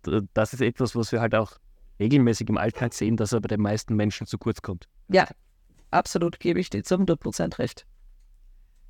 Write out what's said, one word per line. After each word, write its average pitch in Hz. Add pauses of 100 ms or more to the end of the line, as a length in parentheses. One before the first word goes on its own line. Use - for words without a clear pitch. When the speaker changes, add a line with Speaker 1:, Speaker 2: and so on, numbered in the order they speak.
Speaker 1:
äh, 101 (100)
das 110
ist 127
etwas, 120
was 117
wir 113
halt 113
auch 107 (460)
regelmäßig 117
im 110
Alltag 117
sehen, 110
dass 107
er 113
bei 113
den 107
meisten 104
Menschen 107
zu -
kurz -
kommt. - (220)
Speaker 2:
Ja, 185 (640)
absolut, 175
gebe -
ich -
dir -
zu 185
hundert 185
Prozent 170
recht. - (1040)